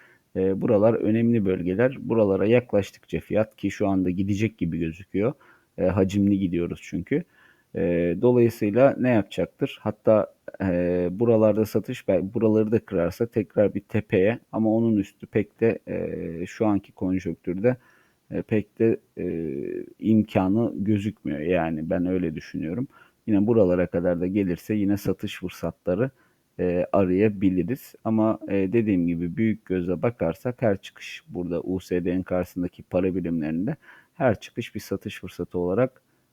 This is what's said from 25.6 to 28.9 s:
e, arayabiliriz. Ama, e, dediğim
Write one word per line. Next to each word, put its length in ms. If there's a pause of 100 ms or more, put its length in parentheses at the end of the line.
e, 320
arayabiliriz. 1040 (100)
Ama, 340 (100)
e, 240
dediğim 340